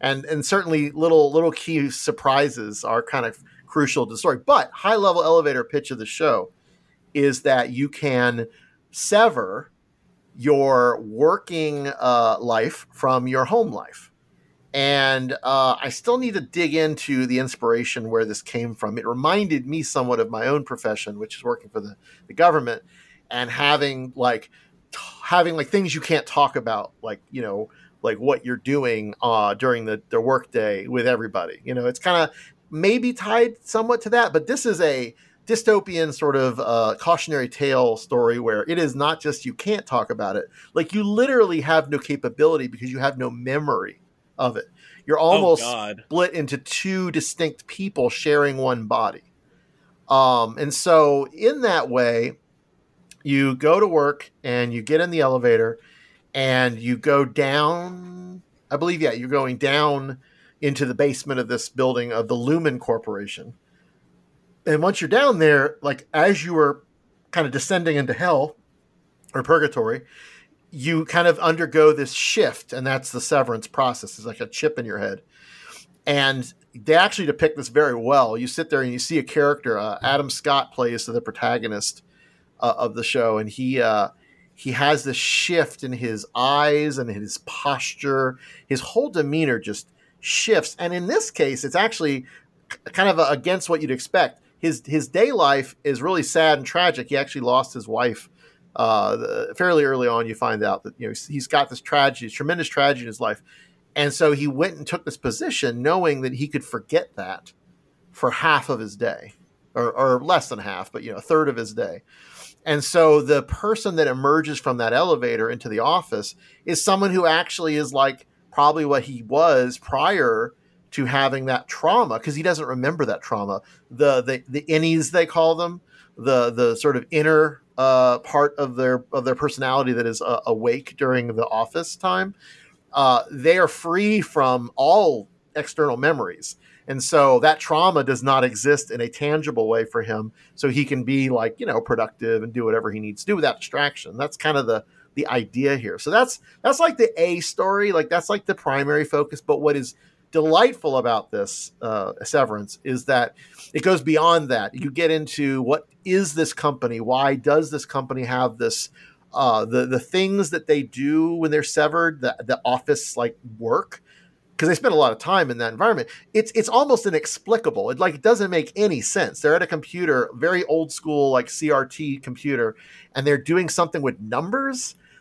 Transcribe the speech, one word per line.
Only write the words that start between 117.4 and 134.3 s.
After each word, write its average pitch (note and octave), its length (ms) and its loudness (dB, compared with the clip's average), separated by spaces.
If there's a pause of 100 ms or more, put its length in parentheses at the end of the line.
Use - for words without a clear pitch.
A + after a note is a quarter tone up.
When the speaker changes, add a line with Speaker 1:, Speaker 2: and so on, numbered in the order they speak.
Speaker 1:
is, C#3 180 -4
like, C3+ 320 0 (260)
probably D3+ 320 2
what C#3 200 0
he B2 180 -14
was B2+ 560 2
prior C3+ 720 0 (380)
to C#3 160 -2
having C3+ 400 0
that C3 220 -2
trauma, D#3+ 520 2
'cause D3+ 140 -6
he D#3 80 -6
doesn't D#3+ 240 0
remember C3 400 -2
that A2 160 -4
trauma. G2+ 400 -4 (280)
The, C3 300 2
the, B2+ 260 -4
the C#3 220 -8
innies, D#3+ 420 2
they E3+ 140 4
call E3 300 2
them, F3 260 -6 (380)
the, A#2+ 320 2
the A#2 260 2
sort C3 200 0
of A#2+ 140 -6
inner, D#3 520 2 (160)
uh, B2+ 400 4
part D3 400 0
of C3 180 -4
their, B2+ 360 0
of C3 120 -2
their B2+ 120 0
personality C3 560 0
that A#2 120 0
is, A2+ 160 -4
uh, A2+ 240 -2
awake A#2 540 -2
during B2+ 300 0
the A2+ 180 -2
office A2+ 500 -4
time, F#3+ 380 -4 (580)
uh, B2+ 380 4
they D3+ 260 4
are F3 120 4
free G3+ 520 0
from C3+ 540 0